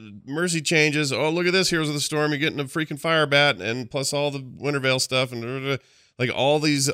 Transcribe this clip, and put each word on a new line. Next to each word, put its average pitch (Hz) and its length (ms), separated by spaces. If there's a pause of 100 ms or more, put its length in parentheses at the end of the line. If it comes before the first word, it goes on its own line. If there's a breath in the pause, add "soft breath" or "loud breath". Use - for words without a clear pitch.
(240)
Mercy 165 360
changes. 151 520
Oh, 131 180
look 175 180
at 175 40
this, 185 180
Heroes 160 180
of 147 60
the 147 60
Storm. 151 300
You're 147 80
getting 147 220
a 143 40
freaking 143 360
Fire 160 260
Bat, 143 340
and 113 300
plus 139 220
all 143 180
the 139 80
Winterveil 131 600
stuff, 127 320
and 117 100
da, 117 60 (100)
da, 135 180
da." - 60 (340 soft breath)
Like, 123 160
all 143 280
these 143 340